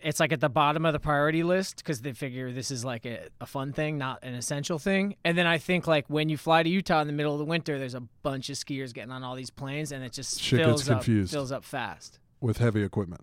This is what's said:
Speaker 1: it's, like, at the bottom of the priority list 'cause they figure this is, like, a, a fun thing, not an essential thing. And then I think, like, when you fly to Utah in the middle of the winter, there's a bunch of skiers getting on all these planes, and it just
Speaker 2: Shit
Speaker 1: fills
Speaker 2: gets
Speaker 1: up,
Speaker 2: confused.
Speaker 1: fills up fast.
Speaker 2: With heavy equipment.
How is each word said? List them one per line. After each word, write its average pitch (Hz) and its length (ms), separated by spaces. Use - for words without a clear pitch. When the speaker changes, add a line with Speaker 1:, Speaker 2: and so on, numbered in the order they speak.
Speaker 1:
it's, 151 160
like, 156 140
at 131 80
the 151 80
bottom 151 360
of 160 60
the 147 80
priority 156 440
list 185 420
'cause 139 160
they 139 100
figure 127 400
this 127 200
is, 120 120
like, 120 220
a, 98 240
a 127 60
fun 139 260
thing, 151 260
not 131 240
an 127 120
essential 143 460
thing. 196 440
And 170 140
then 175 100
I 170 100
think, 180 300
like, 156 220
when 151 180
you 156 100
fly 160 240
to 165 80
Utah 180 300
in 151 80
the 147 60
middle 147 180
of 147 80
the 147 60
winter, 156 340
there's 127 160
a 123 60
bunch 135 280
of 143 80
skiers 135 360
getting 117 200
on 131 100
all 127 120
these 131 140
planes, 143 440
and 131 100
it 123 80
just - 300
Speaker 2:
Shit 123 180
Speaker 1:
fills 156 220
Speaker 2:
gets 131 80
Speaker 1:
up, 131 80
Speaker 2:
confused. 104 340
Speaker 1:
fills 139 220
up 123 100
fast. - 560
Speaker 2:
With 117 160
heavy 110 260
equipment. 92 400